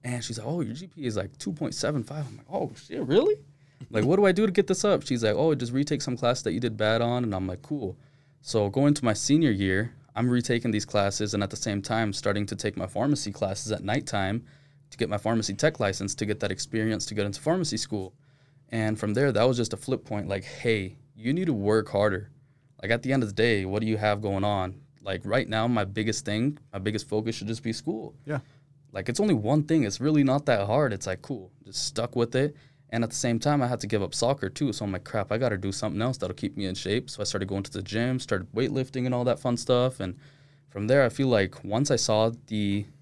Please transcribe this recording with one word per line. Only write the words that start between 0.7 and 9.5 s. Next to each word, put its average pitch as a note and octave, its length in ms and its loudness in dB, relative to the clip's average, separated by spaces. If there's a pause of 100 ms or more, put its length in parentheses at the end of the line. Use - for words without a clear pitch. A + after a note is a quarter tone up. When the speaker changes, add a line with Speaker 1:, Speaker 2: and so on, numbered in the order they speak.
Speaker 1:
G F3 120 -14
P D3+ 160 -14
A B2 40 -2
is, G#2+ 100 -2
like, G2 220 -6
two G3 120 -6
point D3 220 -6
seven D3 300 -2
five." D3 240 -8
I'm G#2+ 100 -16
like, - 140 -20
"Oh, - 200 -4 (160)
shit, - 140 -6
really? B3 340 4 (540)
Like, A2 160 2
what E3+ 120 4
do G3+ 80 6
I F#3+ 60 8
do G3+ 140 4
to F#3+ 60 2
get F#3+ 160 4
this F#3+ 180 0
up?" G3+ 180 4
She's A#2+ 200 0
like, G#2+ 120 4
"Oh, D3+ 200 4
just B2 180 -4
retake C#3+ 300 0
some B2 120 -2
class B2 280 0
that G#2 100 0
you G#2+ 60 0
did A2+ 180 -2
bad A2 240 2
on." A#2+ 220 2
And G#2+ 100 0
I'm F#2+ 140 -2
like, F2+ 160 -6
"Cool." B2+ 340 -6 (440)
So G#2 280 2
going C#3+ 240 6
to C#3+ 100 0
my A2+ 100 4
senior D3 380 4